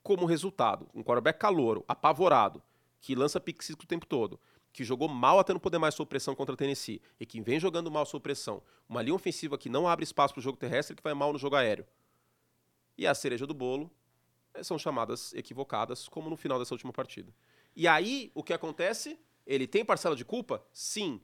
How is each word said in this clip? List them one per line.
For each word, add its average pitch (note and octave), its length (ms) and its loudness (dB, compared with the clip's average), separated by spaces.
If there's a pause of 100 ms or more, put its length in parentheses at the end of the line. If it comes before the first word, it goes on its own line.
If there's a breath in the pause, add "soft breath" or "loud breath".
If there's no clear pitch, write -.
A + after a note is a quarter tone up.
Como F3+ 240 4
resultado, D#3 680 2
um A2+ 80 -10
quarterback A#2+ 360 2
calouro, C#3 480 2
apavorado, C#3+ 760 4 (380)
que C3 160 -4
lança D3 240 0
pick - 220 -10
six - 200 -12
o - 40 -20
tempo E3+ 200 -4
todo, G#2+ 340 -2 (320 soft breath)
que C3 120 -8
jogou B2+ 240 0
mal C#3 300 6
até F#3+ 140 4
não F3 80 -2
poder E3+ 160 -2
mais D#3 180 2
sob D3+ 140 -6
pressão C3+ 260 -4
contra C3 220 -4
Tennessee, C#3 460 -4 (160 soft breath)
e A#2 80 -10
que A2+ 160 -12
vem A#2+ 160 0
jogando E3+ 320 -2
mal D3+ 160 0
sob - 160 -10
pressão, A2 400 -6 (260 soft breath)
uma A#2+ 140 -4
linha C3 120 0
ofensiva D#3+ 440 -4
que - 100 -10
não D3 200 2
abre E3 160 2
espaço C#3+ 280 2
pro C3 100 -12
jogo B2+ 140 -4
terrestre, C#3 400 -2
que - 60 -20
vai D#3 100 -2
mal C#3+ 200 0
no D3 60 -4
jogo C#3 180 0
aéreo. A2+ 280 2 (1120)
E - 100 -2
a D3+ 80 4
cereja B2 320 -4
do D3+ 60 -8
bolo, C#3 380 -4 (640)
eh, - 80 -14
são A#2 160 -4
chamadas A#2+ 560 -4
equivocadas, A#2+ 760 -6
como D#3 220 -10
no E3 60 -6
final C3+ 220 -2
dessa B2 140 -6
última B2 200 -10
partida. - 420 -10 (420 soft breath)
E E3 100 0
aí, G3 480 2
o D3 80 -8
que E3+ 120 -4
acontece? F#3 640 -4 (260)
Ele C3 220 0
tem G#3 180 2
parcela F3 320 2
de A#2+ 80 -10
culpa? A3+ 480 -6
Sim. D#3 520 -6